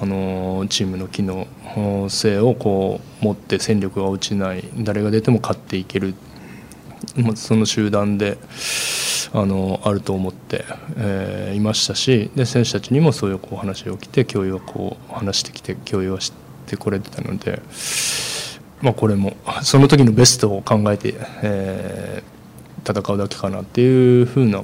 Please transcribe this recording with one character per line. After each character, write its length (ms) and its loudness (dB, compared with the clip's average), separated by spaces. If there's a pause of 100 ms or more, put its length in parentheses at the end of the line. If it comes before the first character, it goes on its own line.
あ 20 -4
の、 640 -2
チ 160 -2
ー 40 -2
ム 100 -6
の 100 -8
機 140 -6
能 260 -4 (640)
性 300 0
を 160 4
こ 440 0 (220)
う、 20 -4
持 100 2
っ 20 -4
て 240 -4
戦 200 0
力 200 -4
が 80 -2
落 220 -4
ち 40 -4
な 220 -2
い、 80 -10 (160)
誰 240 -2
が 80 0
出 100 4
て 80 0
も 100 6
勝 160 -2
っ 40 -18
て 180 -6
い 60 -4
け 160 -4
る、 160 -4 (1000)
ま、 200 2
そ 200 0
の 120 4
集 240 0
団 260 0
で、 220 0 (920)
あ 120 2
の、 400 -2
あ 60 2
る 100 0
と 120 -6
思 160 -2
っ 40 -12
て、 320 -8 (320)
え 560 -4
ー、 40 -2
い 40 0
ま 120 2
し 140 0
た 80 -4
し、 400 2
で、 100 2
選 200 2
手 80 -4
た 80 -2
ち 100 -4
に 80 4
も 140 6
そ 140 -2
う 20 2
い 40 -2
う 60 -4
こ 140 -14
う 20 -10
話 320 -8
を 80 -6
聞 120 -14
い 20 -20
て、 160 2
共 180 -2
有 120 -2
を 40 -4
こ 380 -8 (120)
う 40 -12
話 240 -4
し 60 -2
て 100 -12
き 80 -16
て、 140 -8
共 280 -4
有 80 -2
を 80 -4
し 140 -8 (320)
て 100 -8
こ 140 -4
れ 100 0
て 100 -12
た 120 -10
の 160 -6
で、 240 -6 (1200)
ま 100 4
あ、 20 2
こ 140 2
れ 80 4
も、 220 -2 (240)
そ 180 6
の 80 10
時 160 8
の 80 8
ベ 140 8
ス 120 4
ト 120 2
を 120 -4
考 300 2
え 60 2
て、 180 -4 (280)
え 800 -6 (600)
ー、 160 0
戦 140 -2
う 40 0
だ 120 -2
け 80 -10
か 120 -4
な 120 -6
っ 20 -8
て 180 0
い 400 8
う 60 4
風 200 4
な、 160 2